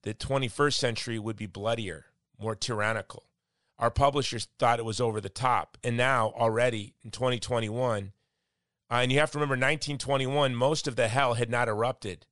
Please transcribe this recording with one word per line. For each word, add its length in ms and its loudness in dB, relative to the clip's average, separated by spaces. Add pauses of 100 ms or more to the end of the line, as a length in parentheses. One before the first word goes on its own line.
the 120 -8
twenty-first 640 0
century 400 -2
would 180 -6
be 100 -8
bloodier, 600 -4 (320)
more 160 -6
tyrannical. 720 -4 (540)
Our 120 2
publishers 560 2 (120)
thought 200 4
it 60 -4
was 160 -4
over 220 0
the 80 -8
top. 520 0
And 140 -2
now, 400 2
already 680 0
in 80 -14
twenty 280 0
twenty-one, 760 -2 (760)
uh, 40 0
and 160 2
you 100 4
have 100 2
to 80 -8
remember, 180 0
nineteen 400 0
twenty-one, 580 0
most 320 2
of 100 -4
the 120 2
hell 260 2
had 140 0
not 200 0
erupted. 640 -4